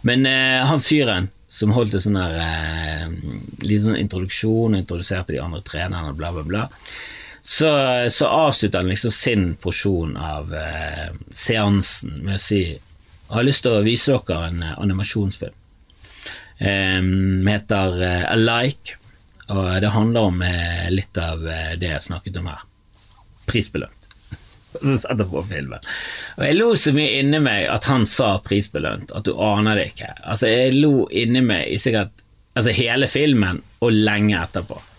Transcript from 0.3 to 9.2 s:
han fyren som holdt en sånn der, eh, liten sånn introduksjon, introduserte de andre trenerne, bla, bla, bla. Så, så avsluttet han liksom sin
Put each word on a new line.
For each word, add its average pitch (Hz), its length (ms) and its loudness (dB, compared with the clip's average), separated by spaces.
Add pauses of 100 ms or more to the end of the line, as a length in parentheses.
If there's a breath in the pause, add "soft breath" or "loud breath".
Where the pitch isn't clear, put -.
han 143 160 2
fyren 113 480 2 (200)
som 107 280 0
holdt 107 220 2
en 92 80 -2
sånn 101 100 2
der, 85 240 -2
eh, 80 640 -4 (560)
liten 104 300 2
sånn 92 100 0
introduksjon, 104 760 0
introduserte 87 560 -4
de 65 100 -4
andre 82 220 -8
trenerne, 80 500 -6
bla, 82 160 -6
bla, 82 100 -8
bla. 92 200 -4 (800 loud breath)
Så, - 260 2 (400)
så - 240 2
avsluttet 135 480 2
han 92 80 0
liksom 104 240 0
sin 104 320 2 (160)